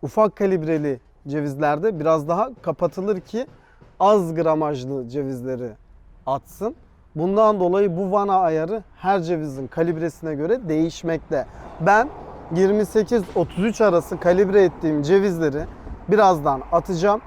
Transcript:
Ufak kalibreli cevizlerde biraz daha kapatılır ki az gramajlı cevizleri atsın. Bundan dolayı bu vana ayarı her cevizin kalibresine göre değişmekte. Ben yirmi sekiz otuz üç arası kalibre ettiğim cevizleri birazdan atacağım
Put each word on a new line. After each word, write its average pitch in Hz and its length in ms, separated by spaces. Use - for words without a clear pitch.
Ufak 208 340
kalibreli 156 640
cevizlerde 147 720
biraz 151 280
daha 190 220
kapatılır 185 580
ki 226 280
az 190 360
gramajlı 147 760
cevizleri 127 600
atsın. 190 500
Bundan 196 440
dolayı 180 380
bu 190 140
vana 202 280
ayarı 170 440
her 190 260
cevizin 156 460
kalibresine 160 680
göre 175 340
değişmekte. 160 760
Ben 214 280
yirmi 196 300
sekiz 214 380
otuz - 280
üç 226 180
arası 170 380
kalibre 190 440
ettiğim 156 380
cevizleri 165 640
birazdan 170 540
atacağım 185 560